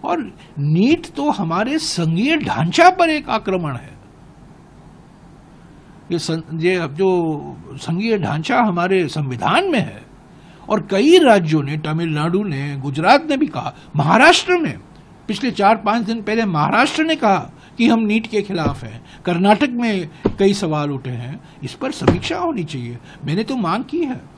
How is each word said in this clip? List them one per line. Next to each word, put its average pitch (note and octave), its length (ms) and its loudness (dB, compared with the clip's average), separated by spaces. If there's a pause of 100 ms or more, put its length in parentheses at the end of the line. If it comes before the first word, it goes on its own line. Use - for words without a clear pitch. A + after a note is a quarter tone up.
और D4 300 -4 (260)
नीट F3+ 480 2
तो C#4+ 240 -2
हमारे G3+ 480 -2
संघीय F#3 580 0
ढांचा G#3+ 520 4
पर F4+ 200 2
एक D4+ 200 -4
आक्रमण F#3 460 -2
है। - 220 -16 (2250)
ये E3+ 80 -2
सं-, D#3+ 420 -6
ये F3+ 140 2
अब D#3+ 180 -4
जो E3+ 460 0 (380)
संघीय G3+ 400 -2
ढांचा D#3+ 400 -2
हमारे F#3 500 0
संविधान D#3 640 -2
में B3+ 80 0
है, - 260 -8 (640)
और G#3 220 -2
कई C#4 260 6
राज्यों F3 460 6
ने, D3 140 -4
तमिलनाडु D#3+ 680 -2
ने, C#3+ 340 -6
गुजरात E3 520 2
ने C#4 80 0
भी D4 100 0
कहा, - 260 -8 (220)
महाराष्ट्र C4+ 640 4
में D4 220 -4 (480)
पिछले A#3 240 -4
चार G3+ 240 4
पांच G#3+ 300 -2
दिन A3+ 160 -4
पहले A3 240 -2
महाराष्ट्र G3+ 580 2
ने D#4+ 120 0
कहा G3+ 360 0 (260)
कि A#3 100 4
हम A3+ 120 4
नीट A3 280 0
के G#3 140 -2
खिलाफ E3 420 -4
हैं, A2 220 -16 (200)
कर्नाटक G3+ 460 2
में G#3+ 380 -2 (300)
कई G3 140 4
सवाल D3+ 380 -2
उठे C3 180 -6
हैं, B2 340 -10 (200)
इस C3 100 -10
पर - 180 -6
समीक्षा - 460 0
होनी D#4+ 260 -4
चाहिए। B2 340 -10 (280)
मैंने E3+ 180 -2
तो C4 120 -4
मांग G3+ 280 -2
की E4 160 -6
है C4+ 220 -4 (160)